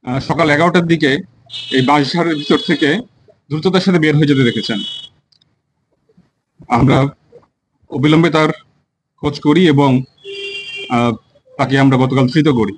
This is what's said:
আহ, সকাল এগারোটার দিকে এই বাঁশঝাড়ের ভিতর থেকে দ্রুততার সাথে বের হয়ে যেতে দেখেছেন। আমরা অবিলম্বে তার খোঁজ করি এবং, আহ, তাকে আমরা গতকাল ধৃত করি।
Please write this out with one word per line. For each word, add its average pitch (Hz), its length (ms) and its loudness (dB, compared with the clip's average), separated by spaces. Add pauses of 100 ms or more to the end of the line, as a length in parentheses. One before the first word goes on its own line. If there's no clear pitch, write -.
আহ, 127 180 -6
সকাল 147 300 0
এগারোটার 170 360 2
দিকে 156 240 0 (600)
এই 131 120 0
বাঁশঝাড়ের 147 540 0
ভিতর 147 220 -4
থেকে 151 300 -2 (600)
দ্রুততার 180 320 -2
সাথে 180 180 0
বের 156 180 2
হয়ে 151 100 2
যেতে 135 180 2
দেখেছেন। 113 340 -4 (1900)
আমরা 131 300 2 (920)
অবিলম্বে 156 400 2
তার 156 180 2 (680)
খোঁজ 143 240 -6
করি 165 280 4
এবং, 143 220 4 (1000)
আহ, 120 220 0 (460)
তাকে 135 200 0
আমরা 135 180 4
গতকাল 131 300 0
ধৃত 147 220 0
করি। 107 300 -2